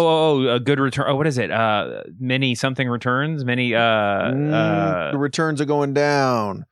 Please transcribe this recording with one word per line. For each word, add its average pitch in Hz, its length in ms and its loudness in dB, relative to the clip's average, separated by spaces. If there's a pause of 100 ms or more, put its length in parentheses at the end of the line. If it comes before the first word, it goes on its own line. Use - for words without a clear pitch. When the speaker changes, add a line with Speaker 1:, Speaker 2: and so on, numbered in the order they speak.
Speaker 1:
oh, 156 400 4
oh, 120 80 2
a 123 60 0
good 135 200 0
return. 135 280 0
Oh, 139 80 2
what 151 100 0
is 139 100 -2
it? 123 140 -2
Uh, 101 520 0 (160)
many 127 360 0
something 131 340 -2
returns. 131 560 -2
Many, 123 300 0
uh, 113 60 4
Speaker 2:
Mm, 110 720 2
Speaker 1:
uh, 101 600 0
Speaker 2:
the 139 60 -2
returns 147 420 -2
are 147 60 -2
going 143 260 0
down. 131 800 0